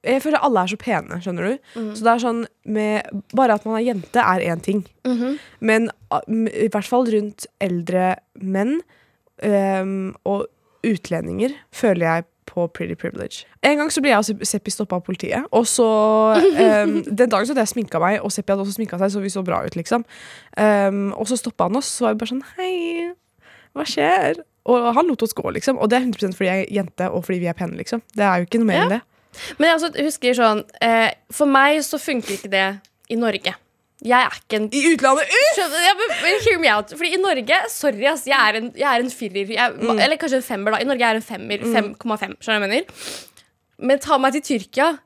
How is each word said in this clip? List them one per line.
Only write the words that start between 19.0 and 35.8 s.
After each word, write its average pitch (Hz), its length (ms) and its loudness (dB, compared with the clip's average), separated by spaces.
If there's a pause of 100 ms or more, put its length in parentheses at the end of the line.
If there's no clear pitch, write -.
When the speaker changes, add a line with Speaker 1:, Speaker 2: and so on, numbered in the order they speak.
Speaker 1:
så 208 80 -4
vi 196 80 -4
så 190 120 -4
bra 175 200 -2
ut, - 160 -6
liksom. 233 240 -2 (540)
Ehm, 202 600 2
og 220 80 -4
så 240 140 -2
stoppet 175 300 -2
han 233 100 0
oss, 277 80 -6
så - 180 -2
var 220 80 2
vi 214 60 -4
bare 233 140 -6
sånn, 269 100 -6 (140)
«Hei, 349 560 -4 (600)
hva 294 140 -6
skjer?» 339 560 0 (220)
Og 240 300 2
han 330 120 4
lot 254 160 0
oss 220 100 -4
gå, - 180 -8
liksom, - 260 -2
og 214 120 0
det 240 80 4
er 254 80 2
hundre 233 140 -4
prosent 190 180 -4
fordi 190 100 0
jeg 190 160 0
er - 200 -8
jente, 180 280 -4
og 175 140 -4
fordi 185 140 -4
vi 175 80 -2
er 165 100 -4
pene, 175 180 -6
liksom. 226 240 -6 (160)
Det 208 80 0
er 190 160 2
jo 180 80 0
ikke 233 140 0
noe 220 80 4
mer 190 80 2
Speaker 2:
Ja. 381 60 4
Speaker 1:
enn 202 120 2
det. 247 60 -4 (560)
Speaker 2:
Men 302 100 4
jeg 330 80 6
også 320 140 -2 (160)
husker 247 300 2
sånn, 220 260 4 (180)
eh, 226 320 4 (200)
for 302 160 2
meg 277 340 6
så 294 180 -4
funker 233 380 -4
ikke 196 140 -10
det 190 160 2 (420)
i 233 60 -4
Norge. 202 400 -2 (460)
Jeg 247 180 4
er 254 100 2
ikke - 260 -8
en 214 160 -2
Speaker 1:
I 285 100 0 (140)
utlandet, 269 320 2
uff! 480 300 4
Speaker 2:
Skjønner, 339 260 0